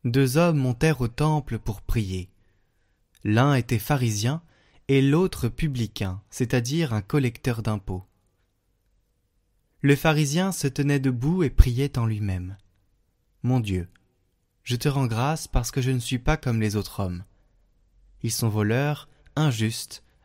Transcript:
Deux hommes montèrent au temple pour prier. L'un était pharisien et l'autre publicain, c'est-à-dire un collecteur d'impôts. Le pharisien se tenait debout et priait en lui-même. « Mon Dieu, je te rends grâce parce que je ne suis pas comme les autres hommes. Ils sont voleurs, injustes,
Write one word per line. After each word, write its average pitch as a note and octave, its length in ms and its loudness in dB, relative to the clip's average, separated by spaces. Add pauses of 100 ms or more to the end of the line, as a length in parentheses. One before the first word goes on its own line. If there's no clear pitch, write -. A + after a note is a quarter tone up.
Deux C3 340 2
hommes E3+ 180 4
montèrent C3 460 2
au A2+ 60 0
temple D3 500 -2
pour - 240 -6
prier. F#2 480 -2 (920)
L'un B2 320 4
était A#2+ 240 0
pharisien B2 640 0 (460)
et C#3 140 6
l'autre D3 480 2
publicain, A2 800 -4
c'est-à-dire B2+ 640 -2
un G#2 80 -2
collecteur A#2+ 600 -2
d'impôts. G2+ 440 -4 (1800)
Le C#3 140 6
pharisien D#3 540 0
se D3 160 -4
tenait C#3+ 320 0
debout C3+ 440 0
et C3 80 2
priait B2+ 480 2
en A2+ 80 0
lui-même. « G2 500 -4 (840)
Mon B2 180 2
Dieu, F#2 300 -4 (720)
je A#2+ 140 -2
te D3 120 -2
rends C3+ 180 0
grâce B2+ 420 -2
parce A#2+ 220 0
que C#3 100 -2
je B2+ 100 0
ne B2+ 80 0
suis A#2+ 200 -4
pas D#3 180 0
comme A#2 240 -2
les G#2+ 160 0
autres - 240 -4
hommes. F2+ 240 -6 (1000)
Ils A#2 80 -4
sont A2+ 200 0
voleurs, A#2 580 0 (260)
injustes, A#2 680 -2 (200)